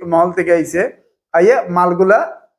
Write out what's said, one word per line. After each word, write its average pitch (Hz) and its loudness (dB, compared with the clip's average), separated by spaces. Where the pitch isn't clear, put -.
মহল 170 0
থেকে 175 -2
আইছে, 165 -2
আইয়া 214 2
মালগুলা 180 0